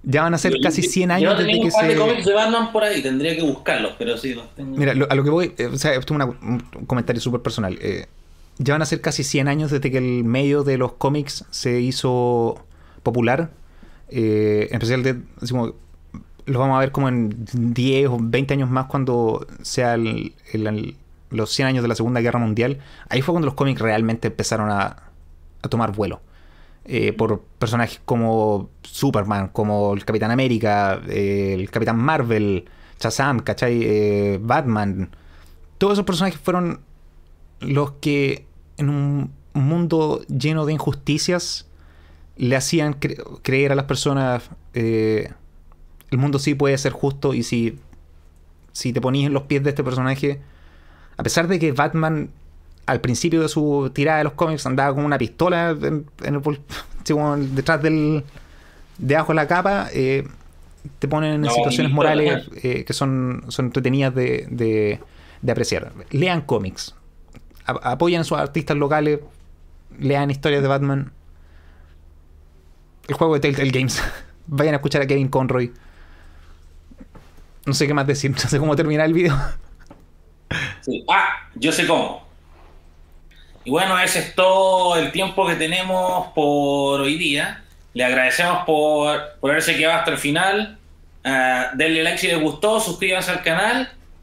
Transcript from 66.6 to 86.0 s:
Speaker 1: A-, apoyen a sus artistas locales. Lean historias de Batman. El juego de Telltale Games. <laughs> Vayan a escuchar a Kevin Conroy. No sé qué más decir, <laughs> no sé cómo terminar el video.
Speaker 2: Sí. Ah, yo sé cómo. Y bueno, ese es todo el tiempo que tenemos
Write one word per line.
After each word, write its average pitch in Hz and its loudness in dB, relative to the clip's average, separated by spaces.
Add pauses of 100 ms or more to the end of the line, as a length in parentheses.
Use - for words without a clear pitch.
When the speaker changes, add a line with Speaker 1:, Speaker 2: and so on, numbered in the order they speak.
Speaker 1:
A-, 123 -4
apoyen 170 2
a - -2
sus 156 -2
artistas 147 -2
locales. 147 2 (800)
Lean 139 0
historias 143 0
de 139 2
Batman. 139 0 (2000)
El 135 -4
juego 160 2
de 139 0
Telltale 139 0
Games. 127 0 (240)
<laughs> - -20
Vayan 147 2
a 143 0
escuchar 143 0
a 139 0
Kevin 139 2
Conroy. 127 0 (1900)
No 139 0
sé 139 2
qué 147 0
más 139 2
decir, 139 0
<laughs> - -
no - -2
sé 139 0
cómo 151 2
terminar 151 2
el 165 2
video. 165 4 (1500)
Speaker 2:
Sí. - -8
Ah, - 0
yo 139 0
sé 160 0
cómo. 143 0 (1400)
Y 120 -10
bueno, 185 2
ese 180 2
es - -6
todo 185 4
el 147 -2
tiempo 185 0
que 170 0
tenemos 185 -2